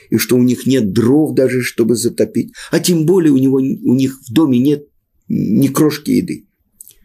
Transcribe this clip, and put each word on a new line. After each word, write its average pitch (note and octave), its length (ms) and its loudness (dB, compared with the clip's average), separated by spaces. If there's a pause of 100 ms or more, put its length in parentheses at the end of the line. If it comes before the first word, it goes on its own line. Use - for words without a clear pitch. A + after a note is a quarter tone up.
(100)
и A2+ 60 0
что A#2+ 200 0
у B2 60 4
них B2 240 0
нет A#2+ 260 0
дров B2 420 2
даже, B2+ 280 0
чтобы A#2+ 320 -2
затопить, A2+ 580 -4 (180)
а D#3 100 0
тем D#3+ 260 0
более E3+ 260 2
у C3 60 2
него, C3+ 200 2
у C3+ 360 -2
них C3+ 260 -2
в - 120 -18
доме C3+ 260 2
нет C#3+ 300 0 (400)
ни - 400 0
крошки D3 420 -2
еды. - 380 -4 (560)